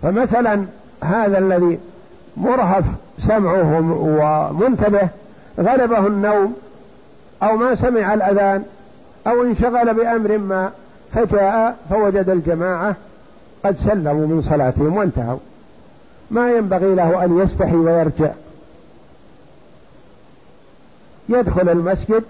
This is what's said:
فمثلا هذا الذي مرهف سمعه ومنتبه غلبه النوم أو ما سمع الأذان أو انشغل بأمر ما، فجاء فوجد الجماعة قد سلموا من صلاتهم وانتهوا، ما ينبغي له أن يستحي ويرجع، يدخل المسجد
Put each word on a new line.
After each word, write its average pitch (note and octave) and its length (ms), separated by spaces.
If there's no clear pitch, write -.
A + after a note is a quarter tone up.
فمثلا G#3 640
هذا G3 340
الذي F3+ 420
مرهف G3 460
سمعه F#3 520
ومنتبه D#3 1080
غلبه A3+ 480
النوم G#3 480
أو A3 140
ما A#3+ 180
سمع A3+ 380
الأذان G3 500
أو A#3+ 160
انشغل A#3+ 500
بأمر A3+ 440
ما، F#3+ 340
فجاء A3 640
فوجد G3 400
الجماعة F3 680
قد G3 140
سلموا D3+ 500
من D#3+ 220
صلاتهم D3 460
وانتهوا، C3+ 420
ما A#3+ 200
ينبغي F#3+ 440
له F3+ 280
أن F3 160
يستحي F#3 360
ويرجع، E3 560
يدخل F#3 400
المسجد F#3 600